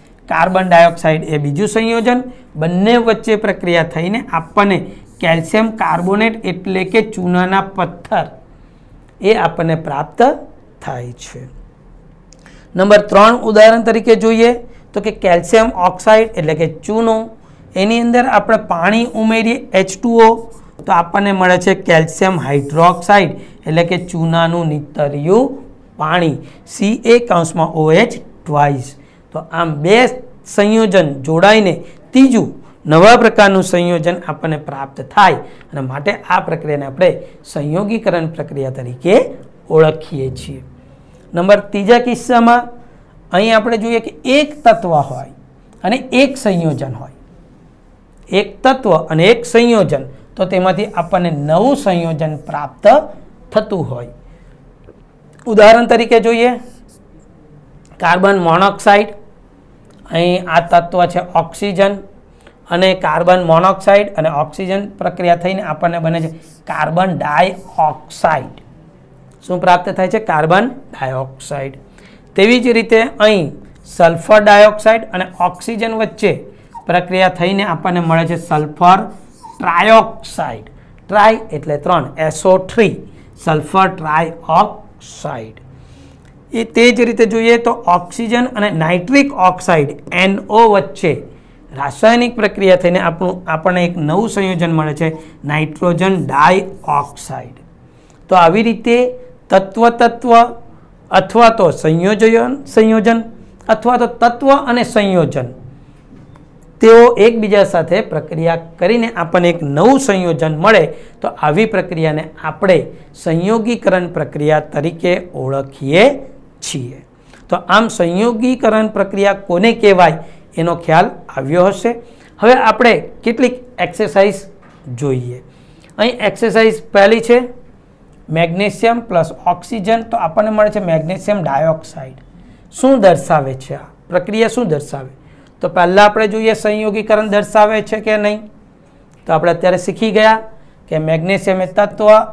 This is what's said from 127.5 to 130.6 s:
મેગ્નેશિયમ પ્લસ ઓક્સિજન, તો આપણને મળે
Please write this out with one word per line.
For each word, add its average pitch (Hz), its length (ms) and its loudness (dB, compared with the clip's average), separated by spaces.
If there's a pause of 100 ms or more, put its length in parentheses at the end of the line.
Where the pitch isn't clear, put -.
મેગ્નેશિયમ 196 720 -2
પ્લસ 170 320 -4 (140)
ઓક્સિજન, 220 640 -4
તો 233 60 -4
આપણને 214 340 -2
મળે 214 200 0